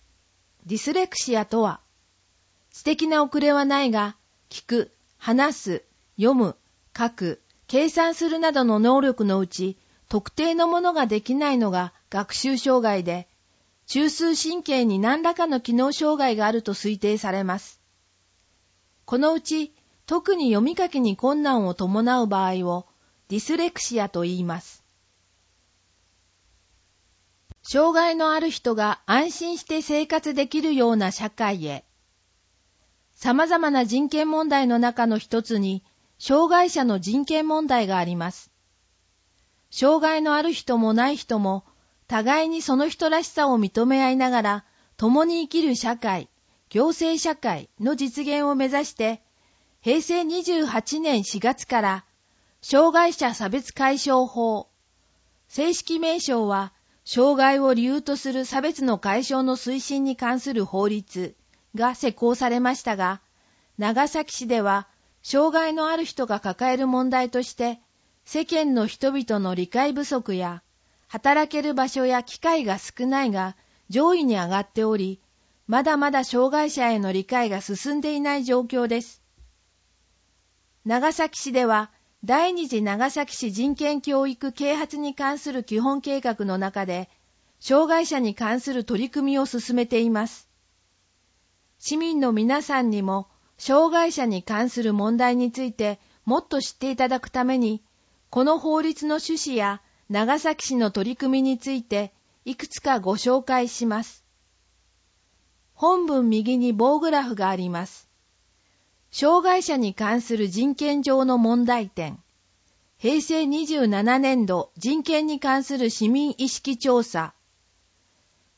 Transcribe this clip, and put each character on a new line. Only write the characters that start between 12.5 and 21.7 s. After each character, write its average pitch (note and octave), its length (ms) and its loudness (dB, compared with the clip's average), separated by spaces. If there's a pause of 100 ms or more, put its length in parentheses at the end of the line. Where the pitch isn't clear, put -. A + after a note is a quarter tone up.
障 B3+ 260 2
害 G3+ 220 0
で、 F3 240 -6 (580)
中 D4 220 0
枢 E4 260 0
神 D#4+ 280 -4
経 C4 240 0
に G3 120 0
何 A#3+ 220 2
ら E4 140 0
か E4+ 120 -2
の C#4 140 0
機 A#3+ 140 -2
能 C4 180 2
障 D4+ 260 0
害 B3+ 180 2
が G#3+ 100 0
あ G#3+ 60 2
る A3+ 100 -2
と G#3 100 -4
推 G3+ 260 -4
定 G#3 200 0
さ G3+ 140 -6
れ G3 120 -2
ま F#3 140 -2
す。 - 240 -20 (1200)
こ A#3+ 140 -2
の D4+ 160 4
う D#4+ 80 -2
ち、 D#4 320 -4 (320)
特 F4 280 0
に D4+ 160 2
読 G#3+ 140 4
み D#4+ 120 2
書 F4+ 120 0
き D4 120 -4
に G#3+ 160 0
困 C#4+ 260 0
難 B3+ 240 2
を F3+ 80 -2